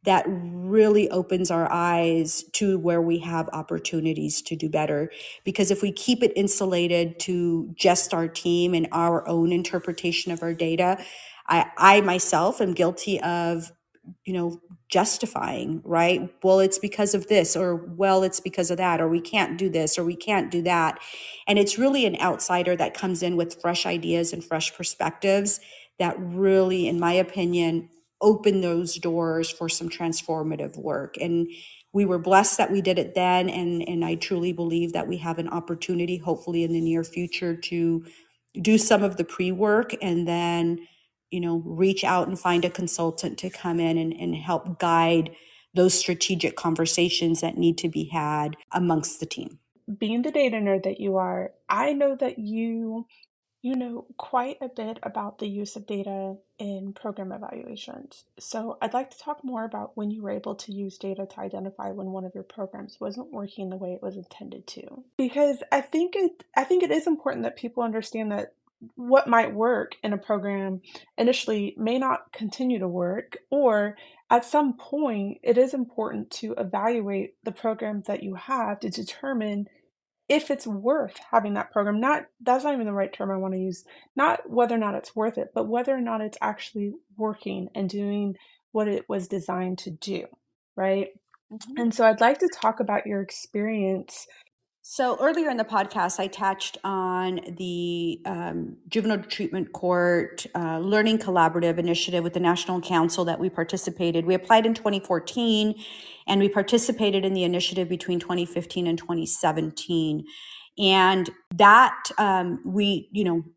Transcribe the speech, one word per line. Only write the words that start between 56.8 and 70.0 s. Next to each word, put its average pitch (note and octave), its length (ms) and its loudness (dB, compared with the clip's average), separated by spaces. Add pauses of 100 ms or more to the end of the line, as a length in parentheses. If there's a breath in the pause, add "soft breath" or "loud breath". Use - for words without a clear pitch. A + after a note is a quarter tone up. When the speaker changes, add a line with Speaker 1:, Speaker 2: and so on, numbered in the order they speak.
Speaker 2:
program G3+ 400 -10
evaluations. - 880 -16 (160)
So A3+ 420 -10
I'd A3 120 -4
like C4+ 160 -4
to - 80 -20
talk D4 260 -12
more A#3+ 220 -6
about G#3+ 300 -10
when G#3 160 -6
you A3 100 -10
were G3+ 80 -8
able G#3 260 -6
to G#3 160 -16
use G3 260 -10
data G3 280 -8
to G3 160 -18
identify G3 500 -8
when F#3+ 200 -8
one F#3+ 120 -8
of F#3 100 -10
your G3 100 -12
programs G3+ 580 -12
wasn't A#3 320 -8
working G3+ 360 -8
the F#3+ 60 -8
way F#3 160 -8
it F3+ 120 -10
was F#3+ 120 -8
intended - 520 -16
to. - 360 -18 (140)
Because C#4 400 2 (140)
I C#4 100 4
think E4+ 340 -2
it, F#4 300 -2 (100)
I C4+ 80 2
think F4+ 200 4
it D#4 80 0
is D#4 160 0
important C4+ 360 -2
that A#3 140 -6
people A#3 260 -6
understand A3 480 -4
that G#3 220 -6 (420)
what B3+ 320 4
might A3+ 260 4
work A3 500 0